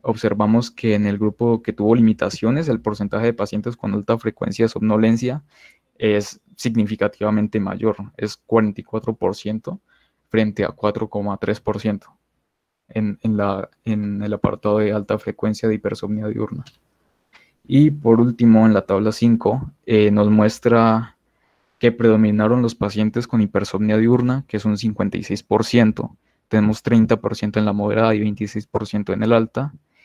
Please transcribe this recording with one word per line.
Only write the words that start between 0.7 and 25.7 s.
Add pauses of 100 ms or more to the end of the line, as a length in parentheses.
en
el
grupo
que
tuvo
limitaciones,
el
porcentaje
de
pacientes
con
alta
frecuencia
de
somnolencia (540)
es (160)
significativamente
mayor, (220)
es
cuarenta
y
cuatro
por
ciento (480)
frente
a
cuatro
coma
tres
por
ciento (720)
en,
en
la, (160)
en
el
apartado
de
alta
frecuencia
de
hipersomnia
diurna. (1000)
Y
por
último,
en
la
tabla
cinco, (140)
eh,
nos
muestra (640)
que
predominaron
los
pacientes
con
hipersomnia
diurna,
que
es
un
cincuenta
y
seis
por
ciento. (320)